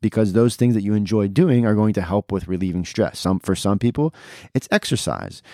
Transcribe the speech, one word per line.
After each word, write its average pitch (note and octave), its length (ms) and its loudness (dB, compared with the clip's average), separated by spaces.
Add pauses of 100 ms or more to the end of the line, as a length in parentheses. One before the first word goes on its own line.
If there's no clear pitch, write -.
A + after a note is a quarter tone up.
because G#2+ 320 0
those A2+ 240 4
things A#2+ 180 2
that G#2 80 0
you G#2 120 0
enjoy G#2 340 0
doing B2 380 2
are G#2+ 80 4
going G#2+ 200 2
to G2 80 -2
help G2 300 -2
with F2+ 160 -4
relieving F2+ 380 -2
stress. - 320 -2
Some, F#2+ 200 0
for F#2+ 160 0
some G2 240 0
people, C#3+ 360 0 (400)
it's - 160 -2
exercise. A#1+ 720 -4 (120)